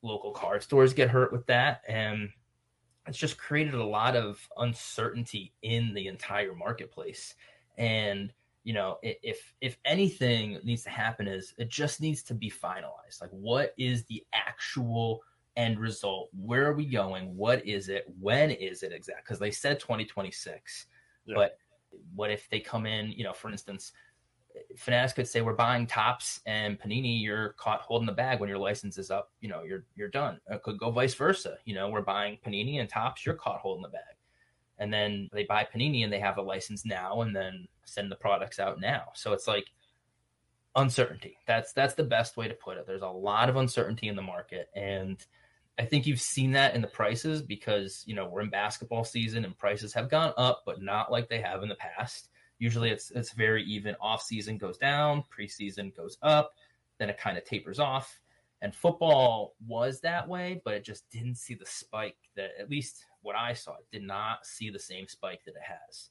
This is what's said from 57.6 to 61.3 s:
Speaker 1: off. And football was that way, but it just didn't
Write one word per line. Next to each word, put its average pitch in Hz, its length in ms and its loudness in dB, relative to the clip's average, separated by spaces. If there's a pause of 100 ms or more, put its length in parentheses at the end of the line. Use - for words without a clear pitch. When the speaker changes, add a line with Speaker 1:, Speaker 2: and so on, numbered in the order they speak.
Speaker 1:
off. 135 420 0 (400)
And 101 120 -4
football 131 840 6 (120)
was 123 340 0
that 170 260 0
way, 180 360 -4
but 107 100 -2
it 104 100 -4
just 104 260 -14
didn't 120 260 -4